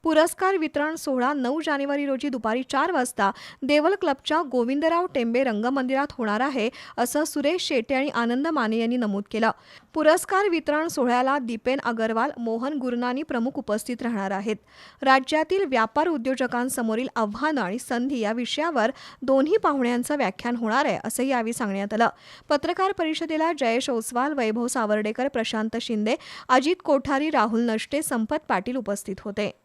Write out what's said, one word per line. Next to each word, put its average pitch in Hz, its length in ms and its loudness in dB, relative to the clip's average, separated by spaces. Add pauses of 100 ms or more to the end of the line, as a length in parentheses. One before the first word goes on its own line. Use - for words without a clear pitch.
पुरस्कार 330 540 4
वितरण 311 380 -2
सोहळा 269 380 -2
नऊ 277 280 -2
जानेवारी 285 440 -2
रोजी 277 240 -2
दुपारी 226 340 -2
चार 285 280 0
वाजता 247 400 0 (300)
देवल 294 400 4
क्लबच्या 311 400 0 (100)
गोविंदराव 294 540 2
टेंबे 247 380 0
रंगमंदिरात 262 680 0
होणार 214 280 -2
आहे, 262 300 0 (280)
असं 294 260 0
सुरेश 311 440 0
शेटे 262 280 0
आणि 277 140 0
आनंद 240 380 0
माने 233 300 0
यांनी 233 200 0
नमूद 208 340 0
केलं. 220 200 2 (420)
पुरस्कार 359 560 4
वितरण 311 380 0
सोहळ्याला 262 520 2
दीपेन 240 440 -2
अगरवाल, 226 540 0
मोहन 233 360 -2
गुरनानी 247 500 -2
प्रमुख 262 320 -2
उपस्थित 226 460 -4
राहणार 208 300 -2
आहेत. 208 240 -2 (460)
राज्यातील 302 640 4
व्यापार 262 420 2
उद्योजकांसमोरील 247 1080 -2
आव्हानं 240 460 0
आणि 196 180 -2
संधी 254 400 -2
या 214 120 0
विषयावर 247 600 0 (300)
दोन्ही 269 360 4
पाहुण्यांचं 269 600 0
व्याख्यान 240 380 -2
होणार 240 300 0
आहे, 208 180 0
असंही 269 260 -2
यावेळी 240 240 0
सांगण्यात 202 400 -4
आलं. 220 160 4 (400)
पत्रकार 349 420 0
परिषदेला 320 680 0
जयेश 247 320 0
ओसवाल, 247 440 -2
वैभव 233 340 0
सावर्डेकर, 220 600 0
प्रशांत 226 540 -2
शिंदे, 214 340 0 (340)
अजित 262 340 6
कोठारी, 285 460 2
राहुल 233 400 2
नष्टे, 220 320 -2
संपत 240 360 -2 (100)
पाटील 233 280 -2
उपस्थित 202 440 -4
होते. 208 460 -6